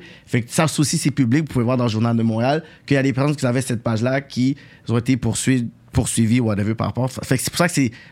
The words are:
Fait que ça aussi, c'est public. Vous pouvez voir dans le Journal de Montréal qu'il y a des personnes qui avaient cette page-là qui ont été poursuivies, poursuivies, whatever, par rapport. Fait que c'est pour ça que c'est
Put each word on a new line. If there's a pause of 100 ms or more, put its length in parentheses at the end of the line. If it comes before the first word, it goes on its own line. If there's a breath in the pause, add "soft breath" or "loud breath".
(260 loud breath)
Fait
que
ça
aussi,
c'est
public.
Vous
pouvez
voir
dans
le
Journal
de
Montréal (220 loud breath)
qu'il
y
a
des
personnes
qui
avaient
cette
page-là
qui (340 loud breath)
ont
été
poursuivies, (220)
poursuivies,
whatever,
par
rapport.
Fait
que
c'est
pour
ça
que
c'est (200 loud breath)